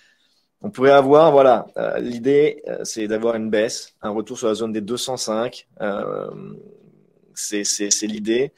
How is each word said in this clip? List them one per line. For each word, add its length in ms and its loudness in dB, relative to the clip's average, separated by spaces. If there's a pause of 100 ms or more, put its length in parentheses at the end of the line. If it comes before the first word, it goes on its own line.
(600)
On 100 -8
pourrait 200 4
avoir, 400 6
voilà, 360 6 (100)
euh, 220 -4
l'idée, 680 0
euh, 160 -8
c'est 240 -6
d'avoir 280 0
une 140 -6
baisse, 520 -2
un 80 -8
retour 280 -6
sur 120 -2
la 60 0
zone 180 -6
des 80 -4
deux 160 -6
cent 180 -6
cinq, 540 -6 (100)
euh, 500 -6 (1040)
c'est, 300 -6
c'est, 280 -2
c'est 160 -2
l'idée, 500 -2